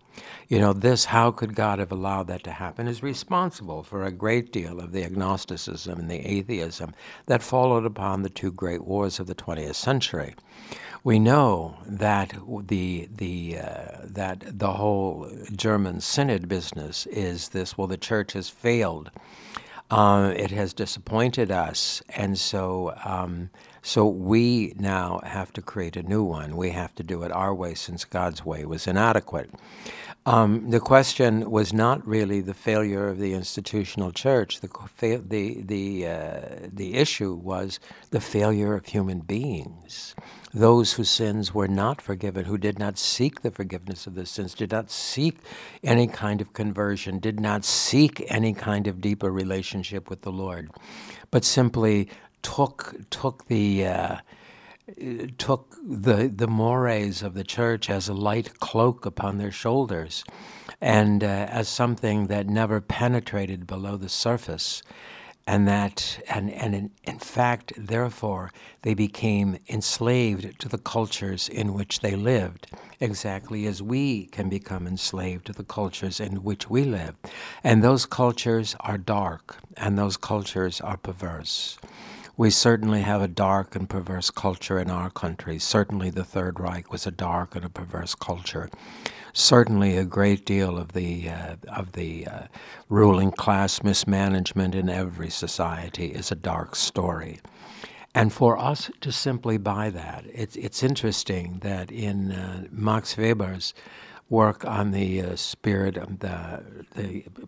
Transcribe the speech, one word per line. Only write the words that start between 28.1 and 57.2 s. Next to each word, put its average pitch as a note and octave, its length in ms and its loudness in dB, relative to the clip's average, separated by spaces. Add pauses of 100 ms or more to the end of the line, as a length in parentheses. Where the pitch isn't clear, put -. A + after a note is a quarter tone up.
way D#2 200 -6
was D#2+ 220 -6
inadequate." G2+ 640 2 (760)
Um, A2+ 460 6
the A#2 100 4
question A#2+ 720 6
was G#2+ 200 2
not A#2 320 4
really G#2 360 2
the F#2+ 120 -4
failure G2+ 540 0
of F#2+ 140 -4
the G2 120 0
institutional F#2+ 800 -4
church. A#2+ 480 0
The - 80 -12
qu-, G2 220 -14
fa-, A#2 360 -2
the, G#2+ 380 -2
the, G2 460 -4
uh, D#2 320 -6 (320)
the G2 220 -8
issue A2+ 400 2
was F#2 440 -4 (320)
the A2 100 0
failure G#2 540 2
of G2 120 -4
human F#2+ 340 -2
beings. F2 960 -6 (360)
Those A2+ 420 8
whose G#2 160 0
sins G#2 440 0
were G2+ 140 2
not G2 340 0
forgiven, F#2+ 440 -4
who G2+ 120 -2
did G2+ 180 0
not G2+ 220 -4
seek - 440 -2
the A2+ 100 -2
forgiveness F#2 560 -8
of F2+ 80 -12
their F2+ 80 -8
sins, F#2 300 -8
did G2+ 180 -4
not A2 180 -2
seek - 480 -2 (460)
any A#2+ 240 6
kind G#2 320 -2
of - 140 -8
conversion, G2+ 640 -2
did G#2+ 180 -2
not G#2 260 0
seek - 600 4
any A2+ 260 2
kind G2+ 360 0
of F#2 120 -6
deeper G2+ 300 0
relationship F#2+ 800 -4
with F#2 120 -12
the F#2+ 100 -8
Lord, F2+ 400 -8 (580)
but B2 140 6
simply A2 640 4 (340)
took, - 540 -2 (140)
took - 360 -6
the, G2+ 400 2
uh, F2 300 -2 (1200)
took - 480 -2
the, A#2 500 4
the A2 120 0
mores A2 760 2